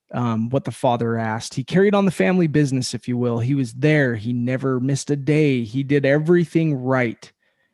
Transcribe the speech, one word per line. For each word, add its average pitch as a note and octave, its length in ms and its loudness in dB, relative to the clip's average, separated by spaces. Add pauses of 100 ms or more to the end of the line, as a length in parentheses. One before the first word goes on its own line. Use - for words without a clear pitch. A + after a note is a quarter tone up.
(120)
um, A#2 380 -2
what C3+ 140 -2
the - 60 -10
father A#2 460 -2
asked. A2+ 380 -6
He C3 100 -8
carried G3 300 2
on G3+ 100 2
the F#3+ 60 2
family F#3 380 2
business, C3+ 440 0
if - 160 -10
you B2 80 -2
will. A#2+ 220 -2
He B2 160 0
was C3 180 -2
there. C3+ 440 2
He A2 180 -6
never B2+ 460 -2
missed C#3 300 -2
a D3 60 0
day. C#3+ 460 2
He A#2 200 -4
did C#3 220 0
everything D#3 680 2
right. B2+ 580 -2 (420)